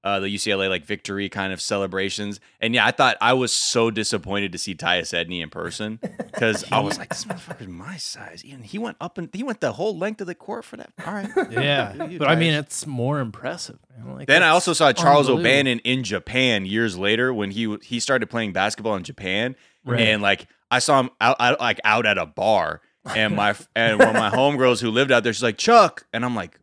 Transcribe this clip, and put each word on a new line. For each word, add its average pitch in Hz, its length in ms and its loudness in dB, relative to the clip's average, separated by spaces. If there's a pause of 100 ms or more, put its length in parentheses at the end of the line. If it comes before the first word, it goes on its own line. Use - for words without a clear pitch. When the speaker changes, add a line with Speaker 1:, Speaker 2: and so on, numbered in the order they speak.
Speaker 1:
uh, 98 160 -2
the 98 100 -4
U 101 80 -6
C 107 140 -2
L 98 100 0
A, 95 80 0
like, 90 160 -4
victory 101 440 -6
kind 95 220 -6
of 90 80 -10
celebrations. 98 800 -4 (220)
And 113 140 0
yeah, 113 100 4
I 117 60 4
thought 127 280 2
I 117 140 4
was 127 180 0
so - 380 0
disappointed 101 600 -4
to 87 80 -12
see 95 160 -8
Tyus 90 420 -2
Edney 85 240 -6
in 78 80 -10
person 107 500 -10 (180)
Speaker 2:
<laughs> - 160 -12
Speaker 1:
'cause 110 380 0
I 110 100 2
was 101 180 -4
like, - 100 -16
"This - 160 -8
motherfucker's 170 420 -14
my 95 300 -14
size." 95 500 -14
And 135 160 -20
he 104 140 -12
went 220 240 -8
up 170 160 -12
and 165 160 -10
he 196 80 -10
went 254 200 -6
the 135 100 0
whole 175 260 -6
length 208 240 -6
of 185 60 -8
the 180 80 -10
court 226 280 -12
for - 140 -20
that. - 140 -20 (160)
All 170 60 -8
right. 208 140 -8 (120)
Speaker 2:
<laughs> 359 120 -4
Yeah. 120 440 0
Speaker 1:
You, 165 160 -8
you 175 80 -12
Speaker 2:
But 151 100 0
I 160 60 6
mean, 165 180 2
Speaker 1:
Tyus. 147 60 0
Speaker 2:
it's - 280 -10
more 135 320 -4
impressive, 127 600 -10 (180)
man. 123 180 -16
Like, 135 120 -10
Speaker 1:
Then 156 160 6
I 160 100 6
Speaker 2:
that's 180 140 4
Speaker 1:
also 175 60 2
saw 147 180 6
Charles 143 360 6
Speaker 2:
unbelievable. 135 120 4 (100)
Speaker 1:
O'Bannon 131 300 4
in 127 240 -2
Japan 104 640 0
years 107 320 0
later 113 340 0
when 104 160 -4
he 104 140 -6
w-, 104 200 -6
he 120 160 -8
started 117 300 0
playing 110 240 -4
basketball 104 420 -2
in 92 80 -8
Japan. 98 520 -6 (280)
Speaker 2:
Right. 120 180 0
Speaker 1:
And, 110 200 4
like, 101 240 2 (240)
I 123 100 2
saw 135 200 4
him 127 100 0 (100)
out, 117 200 4
out, 120 200 2
like, 117 240 -2
out 110 220 2
at 104 140 2
a 80 80 -4
bar. 85 540 0 (340)
And 107 200 2
my 101 160 2
f-, - 240 -8
and 113 240 2
one 113 100 8
of 110 60 0
my 107 140 2
Speaker 2:
<laughs> 104 60 0
Speaker 1:
homegirls 127 460 4
who 120 100 -2
lived 127 200 2
out 120 120 6
there, 117 100 0
she's 104 100 -4
like, 117 160 -2
"Chuck." 220 520 4
And 117 140 -4
I'm 123 100 -4
like 90 280 -8